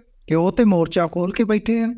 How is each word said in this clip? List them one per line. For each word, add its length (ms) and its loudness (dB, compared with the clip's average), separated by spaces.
ਕਿ 80 -2
ਉਹ 180 2
ਤੇ 120 2
ਮੋਰਚਾ 420 2
ਖੋਲ 260 -4
ਕੇ 120 0
ਬੈਠੇ 380 -2
ਆ। 160 -4